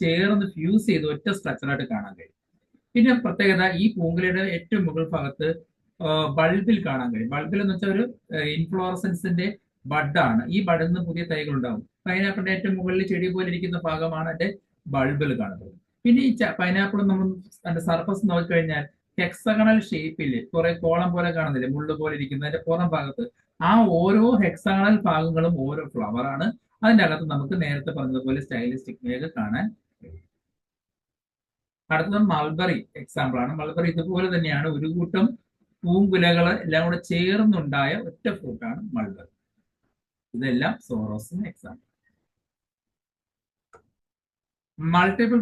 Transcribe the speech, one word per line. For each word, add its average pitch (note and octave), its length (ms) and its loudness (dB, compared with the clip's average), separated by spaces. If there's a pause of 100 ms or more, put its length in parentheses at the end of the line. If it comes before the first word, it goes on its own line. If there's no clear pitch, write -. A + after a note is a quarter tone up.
ചേർന്ന് G3 520 2
ഫ്യൂസ് F#3 360 2
ചെയ്ത് D3+ 220 2
ഒറ്റ - 160 -6 (100)
സ്ട്രക്ചറായിട്ട് C#3 540 -4
കാണാൻ G2 260 -8
കഴിയും. - 160 -20 (600)
പിന്നെ B3 200 6 (100)
പ്രത്യേകത F#3+ 380 2 (180)
ഈ G#3+ 40 4 (120)
പൂങ്കുലയുടെ F3+ 480 0 (120)
ഏറ്റവും F3+ 320 -2
മുകൾ D#3+ 160 -2 (120)
ഭാഗത്ത്, D3 320 -4 (560)
ആ, D#3 40 0 (300)
ബൾബിൽ F#3+ 480 2
കാണാൻ C3 260 -4
കഴിയും. A2 220 -4
ബൾബിൽ D#3+ 300 -4
എന്ന് F#3+ 100 0
വെച്ചാൽ G3 220 -2
ഒരു, A#3 80 0 (300)
ആ, D3+ 120 -2 (100)
ഇൻഫ്ലോറസൻസിന്റെ F3+ 920 -2 (420)
ബഡ് C#3+ 360 0
ആണ്. A3+ 160 2 (120)
ഈ G#3 120 2
ബഡിൽ E3 200 2
നിന്ന് F3 200 0
പുതിയ E3+ 240 -6
തൈകൾ D3+ 260 -4
ഉണ്ടാവും. A#2 240 -4 (240)
പൈനാപ്പിളിന്റെ F#3+ 500 -2
ഏറ്റവും F#3+ 220 -2
മുകളിൽ F#3 320 0
ചെടി F3+ 240 0
പോലെ F#3 180 -2
ഇരിക്കുന്ന F3 260 -4 (100)
ഭാഗമാണ് D#3+ 440 -2
അതിന്റെ E3+ 160 -2 (460)
ബൾബിൽ C#3 380 0 (100)
കാണുന്നത്. F#2+ 320 -10 (300)
പിന്നെ A#3+ 240 6
ഈ A#3 120 4
ച-, G3+ 200 0
പൈനാപ്പിൾ G3 400 0 (100)
നമ്മൾ F#3+ 180 2 (380)
അതിന്റെ E3 240 -4
സർഫസ് E3+ 400 0
നോക്കിക്കഴിഞ്ഞാൽ E3 540 0 (380)
ഹെക്സഗണൽ G#3+ 560 2 (120)
ഷേപ്പിൽ D#3 420 -4 (220)
കുറെ E3 180 2 (120)
കോളം E3+ 320 2
പോലെ E3+ 220 0
കാണുന്നില്ലേ, C3+ 380 -2
മുള്ളു D3+ 240 -4
പോലെ D3+ 200 -2
ഇരിക്കുന്നതിന്റെ D3 480 -6
പുറം E3 280 2
ഭാഗത്ത്, C#3 300 -4 (440)
ആ G3+ 40 6 (260)
ഓരോ G3+ 260 6 (180)
ഹെക്സഗണൽ G3 540 2 (120)
ഭാഗങ്ങളും E3 440 2 (120)
ഓരോ D3 280 -6
ഫ്ലവർ A#2 400 -4
ആണ്. D#3+ 140 -2 (360)
അതിന്റെ A3 240 8
അകത്ത് D#3 260 -2
നമുക്ക് C#3 320 -2
നേരത്തെ C#3+ 340 -4
പറഞ്ഞതുപോലെ C3 480 -2
സ്റ്റൈലിസ്റ്റിക് B2 580 -6
മേഖല B2+ 320 -4
കാണാൻ A#2 300 -2 (340)
കഴിയും. E2+ 240 -20 (1700)
അടുത്തത് G3 260 2 (140)
മൾബറി D#3 460 0 (240)
എക്സാമ്പിൾ C3 420 -2
ആണ്. D3 160 -4
മൾബറി E3+ 340 -2
ഇതുപോലെ F3+ 400 0
തന്നെയാണ്, D#3+ 320 0 (120)
ഒരു D#3 180 -2
കൂട്ടം F#3 300 2 (580)
പൂങ്കുലകൾ F3 640 4 (180)
എല്ലാം D#3+ 240 2
കൂടെ E3+ 120 -2 (100)
ചേർന്നുണ്ടായ E3+ 800 2 (160)
ഒറ്റ - 180 -6 (120)
ഫ്രൂട്ട് A#2 320 -10
ആണ് B2+ 100 -8 (160)
മൾബറി. G2 320 -8 (1080)
ഇതെല്ലാം C3+ 380 0 (140)
സോറോസിന് A2+ 640 -6
എക്സാമ്പിൾ. A#3 340 -20 (3000)
മൾട്ടിപ്പിൾ G3 480 4